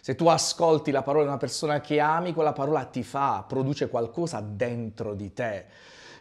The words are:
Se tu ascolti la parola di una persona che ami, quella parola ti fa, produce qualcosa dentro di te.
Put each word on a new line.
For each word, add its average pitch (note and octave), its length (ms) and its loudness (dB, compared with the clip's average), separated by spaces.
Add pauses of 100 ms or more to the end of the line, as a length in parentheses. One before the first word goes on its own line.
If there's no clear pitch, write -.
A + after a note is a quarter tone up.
Se C3+ 140 -4
tu E3 120 4
ascolti D#3+ 640 4
la C3+ 100 2
parola C#3+ 220 4
di C#3+ 60 0
una C#3 80 -4
persona D3 440 -2
che D3 180 0
ami, D#3+ 340 2
quella D#3 200 2
parola C#3 320 0
ti B2 180 -6
fa, C3 420 -2
produce C3+ 440 -2
qualcosa A#2+ 560 -4
dentro A2 680 -6
di G2 200 -10
te. A2 320 -6 (560)